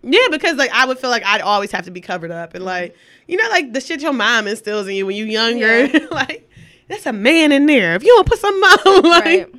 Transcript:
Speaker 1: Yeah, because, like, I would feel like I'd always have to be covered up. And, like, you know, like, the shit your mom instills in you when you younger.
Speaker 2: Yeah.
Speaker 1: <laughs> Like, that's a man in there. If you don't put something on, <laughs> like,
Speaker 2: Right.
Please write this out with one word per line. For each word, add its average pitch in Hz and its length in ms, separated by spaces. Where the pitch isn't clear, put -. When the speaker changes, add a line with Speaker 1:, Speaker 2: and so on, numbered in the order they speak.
Speaker 1:
Yeah, 381 280
because, 311 260
like, 269 140
I 254 140
would 254 120
feel 254 140
like 226 120
I'd 202 180
always 202 300
have 185 140
to 180 60
be 175 100
covered 170 300
up. 170 240
And, 185 100
like, 180 300
you 349 100
know, 440 120
like, 349 220
the 247 80
shit 285 220
your 294 120
mom 220 340
instills 208 400
in 196 80
you 196 100
when 196 100
you 214 100
younger. 226 600
Speaker 2:
Yeah. 302 220
Speaker 1:
<laughs> - 40
Like, 294 380
that's 415 180
a 262 80
man 294 380
in 277 160
there. 208 280
If 214 80
you 381 120
don't 381 120
put 440 120
something 403 240
on, 381 400
<laughs> 330 60
like, 339 160
Speaker 2:
Right. 349 340